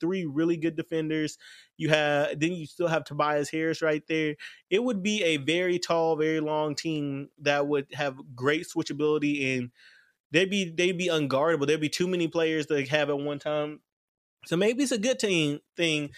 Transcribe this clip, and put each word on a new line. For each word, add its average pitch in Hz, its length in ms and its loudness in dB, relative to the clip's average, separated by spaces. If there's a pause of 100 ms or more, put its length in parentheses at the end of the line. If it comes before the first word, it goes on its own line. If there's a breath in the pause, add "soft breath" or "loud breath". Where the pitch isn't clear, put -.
three 185 240 -2
really 160 320 0
good 160 180 -2
defenders. 156 640 -4 (400 loud breath)
You 151 140 -2
have, 147 500 2
then 165 120 0
you 170 120 -6
still 170 240 -2
have 160 160 0
Tobias 147 460 0
Harris 160 320 -2
right 156 240 0
there. 156 300 -2 (340 loud breath)
It 202 120 4
would 240 200 -2
be 214 200 0
a 160 140 2
very 175 420 2
tall, 165 380 2
very 156 240 0
long 151 340 0
team 143 540 -4 (140)
that 143 240 2
would 143 260 0
have 143 240 -4 (180)
great 147 320 0
switchability, 147 920 -2
and 123 120 -6 (600 soft breath)
they'd 180 180 4
be, 185 260 -2
they'd 180 220 2
be 175 120 -2
unguardable. 147 580 2
There'd 156 160 2
be 151 80 0
too 180 180 -2
many 175 200 0
players 160 380 0
to 143 200 0
have 147 240 2
at 143 80 0
one 143 220 -6
time. 151 420 -4 (640)
So 165 100 -2
maybe 226 260 2
it's 254 80 0
a 247 60 0
good 247 220 0
team, 156 420 2 (160)
thing 151 420 0